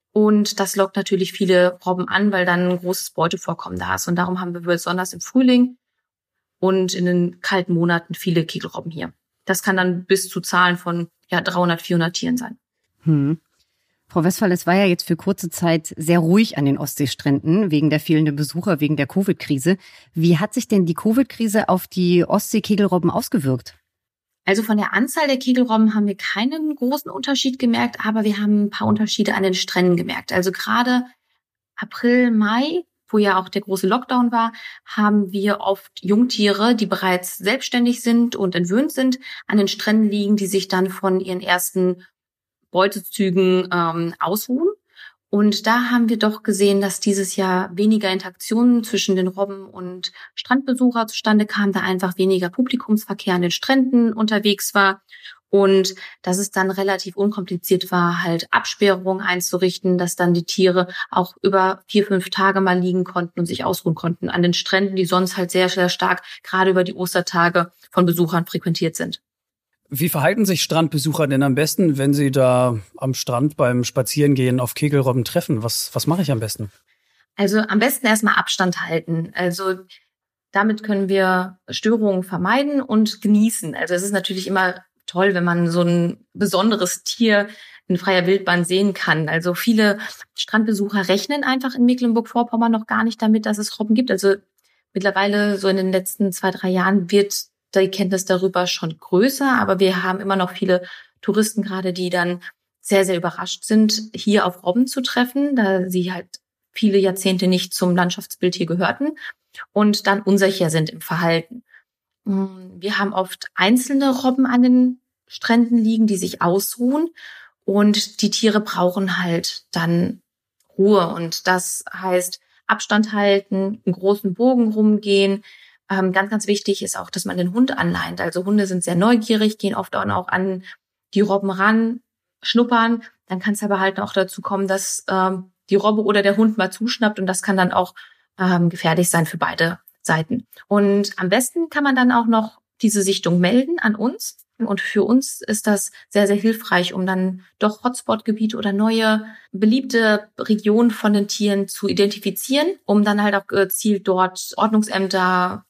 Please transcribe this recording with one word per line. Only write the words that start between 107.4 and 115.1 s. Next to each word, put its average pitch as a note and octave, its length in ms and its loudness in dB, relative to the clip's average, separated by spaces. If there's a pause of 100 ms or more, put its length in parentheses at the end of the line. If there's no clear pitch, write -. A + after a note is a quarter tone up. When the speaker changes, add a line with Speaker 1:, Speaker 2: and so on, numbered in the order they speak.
Speaker 1:
nicht F3+ 260 0
zum F3+ 220 0
Landschaftsbild F3+ 580 -2
hier F3 140 -4
gehörten F#3 500 -2 (540)
und G#3 340 2
dann G3+ 160 2
unsicher G3 480 2
sind D#3+ 220 0
im D#3+ 100 -16
Verhalten. E3+ 640 -2 (640)
Mm, F#3+ 540 -6
wir G3+ 200 -4
haben G3 120 0
oft F#3 440 -6
einzelne B3+ 640 2
Robben C4 240 2
an B3 160 2
den B3+ 400 4 (240)